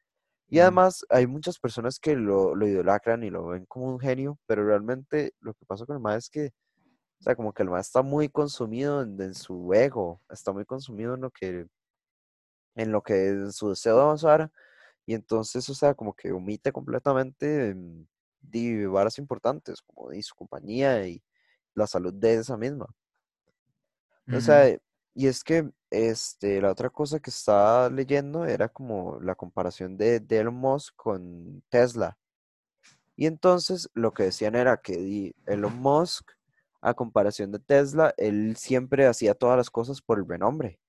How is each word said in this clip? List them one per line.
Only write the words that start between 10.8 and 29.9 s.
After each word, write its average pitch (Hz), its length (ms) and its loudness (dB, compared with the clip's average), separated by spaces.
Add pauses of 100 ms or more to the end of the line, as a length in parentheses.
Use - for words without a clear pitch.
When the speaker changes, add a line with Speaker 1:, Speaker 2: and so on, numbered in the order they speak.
Speaker 1:
en 127 60 -12
lo 131 100 -10
que, 90 360 -10 (1080)
en 110 160 -4
lo 104 120 0
que, 98 260 2
en 98 220 -4
su 104 180 -6
deseo 110 280 0
de 131 60 8
avanzar, 151 480 4 (560)
y 113 80 -2
entonces, 110 540 -4
o 135 60 -8
sea, 143 200 2
como 104 200 -10
que - 180 -8
omite 101 400 -6
completamente, 135 960 -2
em, 85 380 -12 (340)
di, 113 440 -2
varas 98 340 2
importantes, 139 640 -6
como - 280 -20
di, 98 120 -12
su - 120 -18
compañía 110 720 -2
y 87 160 -14 (520)
la 107 120 0
salud 90 260 -4
de 113 220 2
esa 113 220 -4
misma. 127 300 -8 (1400)
O 123 100 -2
Speaker 2:
Ujú. - 20 -2
Speaker 1:
sea, 139 360 8 (360)
y 135 140 0
es 127 160 -2
que, 160 260 0 (200)
este, 104 720 -2
la 98 100 4
otra 120 180 -4
cosa 151 300 -4
que - 100 -10
estaba 113 600 4
leyendo 143 560 -2
era 110 240 0
como 98 500 -8
la 90 160 -4
comparación 92 600 -8